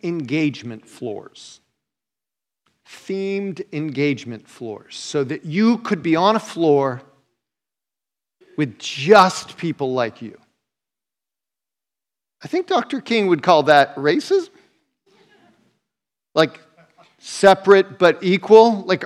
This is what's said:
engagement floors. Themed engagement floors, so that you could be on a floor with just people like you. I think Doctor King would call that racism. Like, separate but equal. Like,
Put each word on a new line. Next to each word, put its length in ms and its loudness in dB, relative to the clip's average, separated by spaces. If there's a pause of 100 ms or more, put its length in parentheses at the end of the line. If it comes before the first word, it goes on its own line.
engagement 840 -6
floors. 720 -14 (1300)
Themed 840 -8
engagement 760 -6
floors, 480 -16
so 300 -6
that 180 -10
you 360 0
could 220 -6
be 140 -2
on 220 0
a 20 -8
floor 600 -2 (1500)
with 240 -6
just 800 2
people 360 -6
like 280 -6
you. 180 -18 (2000)
I 60 -14
think 200 -4
Doctor 340 -4
King 260 -2
would 160 0
call 200 4
that 320 4
racism. 540 -2 (1800)
Like, 260 -2 (600)
separate 800 2
but 240 4
equal. 600 4
Like, 220 -4